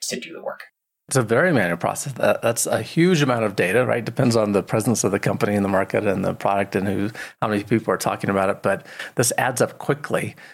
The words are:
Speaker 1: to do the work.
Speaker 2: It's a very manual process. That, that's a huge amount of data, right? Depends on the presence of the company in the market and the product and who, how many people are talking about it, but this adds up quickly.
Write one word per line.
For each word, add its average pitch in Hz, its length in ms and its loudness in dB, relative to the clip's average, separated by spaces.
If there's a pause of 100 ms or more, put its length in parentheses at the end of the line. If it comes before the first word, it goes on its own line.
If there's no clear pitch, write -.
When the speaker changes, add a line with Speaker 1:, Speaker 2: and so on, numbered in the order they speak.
Speaker 1:
to - 160 -6
do - 120 -14
the - 120 -16
work. - 220 -12 (420)
Speaker 2:
It's 131 100 0
a 123 60 4
very 131 280 2
manual 90 260 2
process. - 360 -4
That, - 300 2
that's 117 240 0
a 110 160 0
huge 165 400 2
amount 120 220 2
of 98 100 -2
data, 104 300 2
right? 113 200 0
Depends 117 300 2
on 104 160 2
the 98 100 4
presence 110 420 0
of 101 80 2
the 95 80 2
company 104 360 0
in 101 80 2
the 98 60 0
market 98 360 0
and 95 180 0
the 92 120 -2
product 101 400 0
and 98 120 -2
who, 98 220 -2 (320)
how 120 60 -2
many 104 160 0
people 113 280 0
are 92 60 0
talking - 320 -4
about 98 200 2
it, 98 120 -4
but 98 240 -2 (300)
this 123 220 0
adds 120 240 0
up - 180 -2
quickly. 139 560 -4 (180)